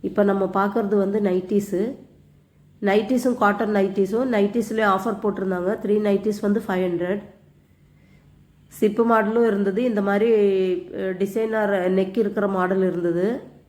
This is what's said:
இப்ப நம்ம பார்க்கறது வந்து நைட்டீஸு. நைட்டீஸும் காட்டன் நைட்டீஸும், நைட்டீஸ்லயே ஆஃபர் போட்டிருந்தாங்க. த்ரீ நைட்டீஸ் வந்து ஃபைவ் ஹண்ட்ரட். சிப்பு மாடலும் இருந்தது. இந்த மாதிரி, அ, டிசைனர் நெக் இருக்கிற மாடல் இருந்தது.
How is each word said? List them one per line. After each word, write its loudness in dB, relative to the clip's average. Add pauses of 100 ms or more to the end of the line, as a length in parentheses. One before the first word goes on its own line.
இப்ப 0
நம்ம 0
பார்க்கறது 0
வந்து 0
நைட்டீஸு. 0 (1000)
நைட்டீஸும் 0
காட்டன் 2
நைட்டீஸும், 0
நைட்டீஸ்லயே 0
ஆஃபர் -2
போட்டிருந்தாங்க. -2 (100)
த்ரீ 0 (120)
நைட்டீஸ் 0
வந்து 0
ஃபைவ் -2
ஹண்ட்ரட். -2 (1500)
சிப்பு 0
மாடலும் 2
இருந்தது. 0
இந்த 0
மாதிரி, 2 (640)
அ, -4
டிசைனர் -2 (180)
நெக் 0
இருக்கிற 0
மாடல் 0
இருந்தது. 0 (420)